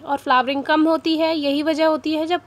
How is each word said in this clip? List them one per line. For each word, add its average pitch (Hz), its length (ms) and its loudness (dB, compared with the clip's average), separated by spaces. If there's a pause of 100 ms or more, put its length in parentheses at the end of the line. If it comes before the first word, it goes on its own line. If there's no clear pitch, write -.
और 277 120 -2
फ्लावरिंग 269 460 0
कम 311 240 2
होती 320 300 0
है। 320 200 0
यही 285 260 -2
वजह 320 240 0
होती 311 260 -2
है 311 140 -2
जब 349 200 -2